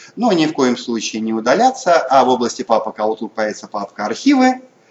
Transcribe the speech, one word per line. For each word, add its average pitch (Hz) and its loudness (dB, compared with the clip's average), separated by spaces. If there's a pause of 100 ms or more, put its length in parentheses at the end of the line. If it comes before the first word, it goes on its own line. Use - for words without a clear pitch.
(160)
но 226 0
ни 160 2
в 151 -4
коем 123 2
случае 113 -6
не 110 -4
удалятся, 170 2
а 139 4
в 123 2
области 120 0
папок 110 -2
Outlook 110 -4
появится 107 -6
папка 104 -8
«Архивы» 254 2 (300)